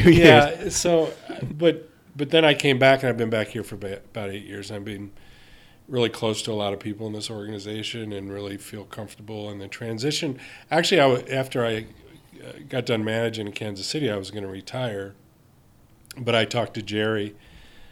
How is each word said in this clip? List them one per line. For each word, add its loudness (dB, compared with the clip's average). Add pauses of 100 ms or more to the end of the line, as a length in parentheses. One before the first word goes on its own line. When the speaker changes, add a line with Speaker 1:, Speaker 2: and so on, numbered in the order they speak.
(120)
Speaker 1:
years. 10
Speaker 2:
Yeah, 8
so, 2 (460)
but, 2 (260)
but -6
then 4
I 8
came 2
back, 6
and 2
I've -2
been 0
back 0
here -10
for -12
ba-, -10
about -10
eight -12
years, -12
and -10
I've -10
been -12 (760)
really 0
close -2
to -6
a -4
lot -2
of -8
people -10
in -8
this -10
organization -10
and -10
really -10
feel -14
comfortable -14
in -12
the -12
transition. -6 (300)
Actually, 4
I 8
w-, -6
after -2
I, -4 (540)
uh, -18 (160)
got -4
done 0
managing -2
in -10
Kansas -10
City, -2
I -2
was -8
gonna -10
retire, -8 (1040)
but -2
I 4
talked -4
to -8
Jerry -4 (560)